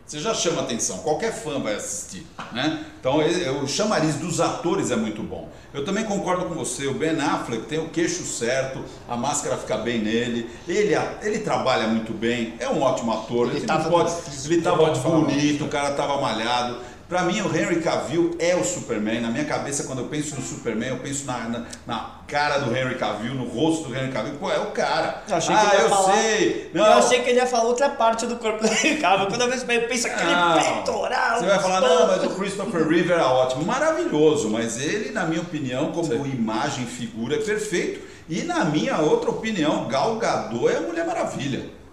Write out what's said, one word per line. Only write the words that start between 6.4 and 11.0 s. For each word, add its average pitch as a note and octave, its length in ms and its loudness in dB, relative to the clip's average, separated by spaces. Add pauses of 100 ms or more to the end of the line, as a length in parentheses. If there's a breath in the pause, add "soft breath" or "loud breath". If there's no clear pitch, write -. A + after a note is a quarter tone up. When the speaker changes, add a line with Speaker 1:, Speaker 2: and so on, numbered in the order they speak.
Speaker 1:
com E3 100 -6
você, C3+ 320 -6
o B2 80 -2
Ben D#3 160 0 (100)
Affleck C#3 460 -2
tem D3+ 120 -4
o D#3 100 -4
queixo D#3+ 340 -2
certo, B2+ 600 -2 (240 loud breath)
a A#2+ 80 -4
máscara B2 420 -2
fica A#2+ 200 -4
bem A2+ 220 0
nele, A#2 500 0 (180 loud breath)
ele, F3+ 280 2 (260)